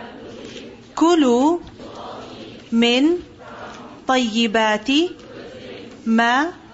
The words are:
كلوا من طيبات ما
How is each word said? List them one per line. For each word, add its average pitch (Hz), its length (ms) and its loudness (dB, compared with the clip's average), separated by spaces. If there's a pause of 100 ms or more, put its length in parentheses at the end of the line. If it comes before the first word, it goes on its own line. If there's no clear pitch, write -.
(960)
كلوا 311 640 4 (1120)
من 247 460 4 (920)
طيبات 220 840 2 (1160)
ما 240 460 2 (220)